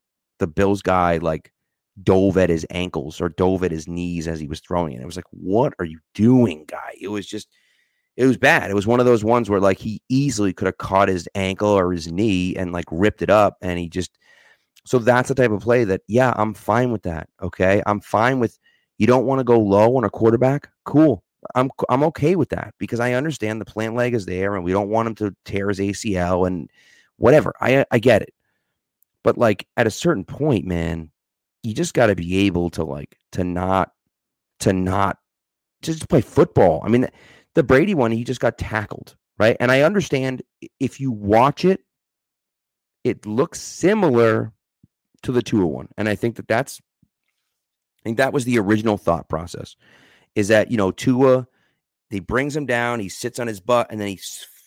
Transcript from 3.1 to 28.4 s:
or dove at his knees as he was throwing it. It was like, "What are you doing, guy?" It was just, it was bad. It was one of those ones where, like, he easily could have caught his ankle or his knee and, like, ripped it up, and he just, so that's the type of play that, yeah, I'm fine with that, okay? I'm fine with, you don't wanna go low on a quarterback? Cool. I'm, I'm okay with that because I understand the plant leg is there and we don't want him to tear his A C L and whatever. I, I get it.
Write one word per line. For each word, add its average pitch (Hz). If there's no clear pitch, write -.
or 87
dove 92
at 87
his 80
knees 87
as 82
he 78
was 76
throwing 87
it. 62
It 64
was 82
like, 87
"What 113
are 92
you 80
doing, 107
guy?" -
It 92
was 104
just, 104
it 123
was 127
bad. 135
It 98
was 101
one 120
of 123
those 120
ones 113
where, 101
like, 98
he 107
easily 120
could -
have 95
caught 98
his 90
ankle 95
or 92
his 85
knee 92
and, 90
like, 87
ripped 98
it 85
up, 101
and 90
he 87
just, 90
so 127
that's 120
the 135
type 127
of 101
play 120
that, 95
yeah, 123
I'm 107
fine 120
with 107
that, 80
okay? 95
I'm 104
fine 120
with, 120
you 104
don't 123
wanna 135
go 120
low 107
on 120
a 101
quarterback? 117
Cool. 147
I'm, 131
I'm 131
okay 160
with 151
that -
because 113
I 123
understand 123
the 101
plant 110
leg 123
is 101
there 95
and 92
we 87
don't 101
want 113
him 113
to 104
tear 98
his 98
A 98
C 101
L 90
and 90
whatever. 127
I, 131
I 123
get 110
it. -